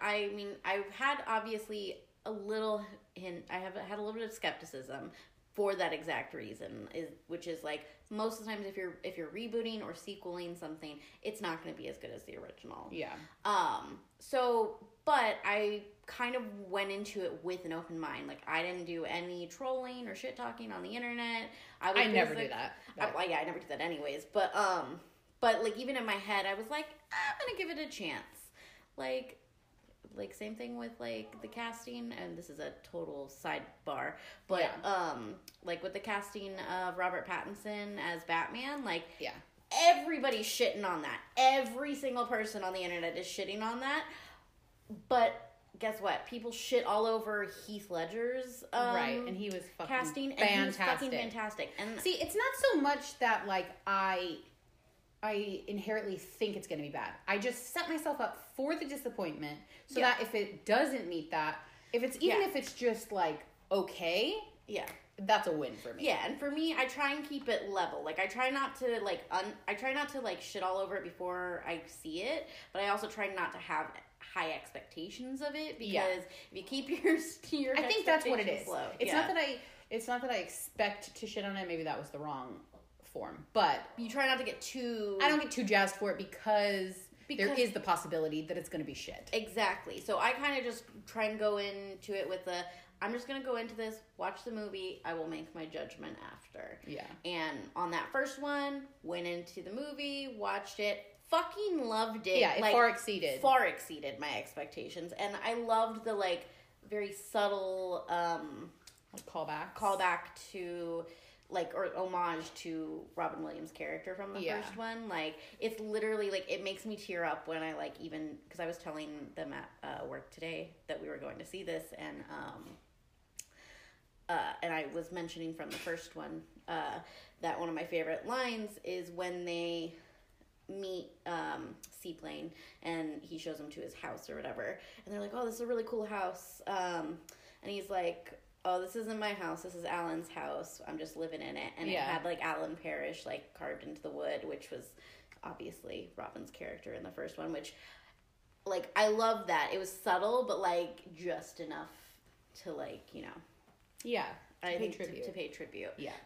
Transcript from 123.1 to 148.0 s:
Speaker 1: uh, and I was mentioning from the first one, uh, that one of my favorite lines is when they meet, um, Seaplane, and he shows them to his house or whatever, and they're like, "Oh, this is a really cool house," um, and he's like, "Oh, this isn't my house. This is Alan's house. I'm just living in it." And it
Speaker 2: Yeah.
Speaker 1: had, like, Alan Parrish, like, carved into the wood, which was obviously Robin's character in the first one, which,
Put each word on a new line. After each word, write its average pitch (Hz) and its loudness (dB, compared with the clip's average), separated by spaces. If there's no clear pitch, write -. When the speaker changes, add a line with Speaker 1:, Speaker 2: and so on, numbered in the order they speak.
Speaker 1:
uh, 151 0
and 170 0
I 160 0
was 165 -4
mentioning 165 -4
from 160 -8
the 160 -6
first - -4
one, 160 -8
uh, 156 -2
that 165 0
one 170 -2
of 165 -2
my 160 -2
favorite 160 0
lines 226 -2
is 180 -4
when 175 -2
they 170 -2
meet, 190 -6
um, 160 -4
Seaplane, 160 -10
and 160 -2
he 160 -10
shows 156 -6
them 147 -10
to - -10
his - -8
house - -10
or 143 -8
whatever, - -4
and 190 -10
they're 208 -4
like, 202 -6
"Oh, 247 -2
this 226 -2
is 233 -6
a 233 -2
really 233 2
cool 220 -2
house," 190 -4
um, 175 0
and 202 -6
he's 190 -6
like, 180 0
"Oh, 180 4
this 185 -4
isn't 220 -2
my 214 2
house. 170 -4
This 180 -10
is 170 -6
Alan's 170 -2
house. 147 -6
I'm 156 -6
just 156 -8
living 160 -4
in 139 -6
it." 143 -6
And 165 -2
it 190 0
Speaker 2:
Yeah. 160 2
Speaker 1:
had, 165 0
like, 175 0
Alan 160 -2
Parrish, 151 -6
like, - -8
carved 147 -6
into 151 -10
the 156 -6
wood, 147 -2
which 147 -8
was 123 -10
obviously - -10
Robin's - -10
character - -10
in - -8
the - -10
first - -8
one, 160 -4
which, - -6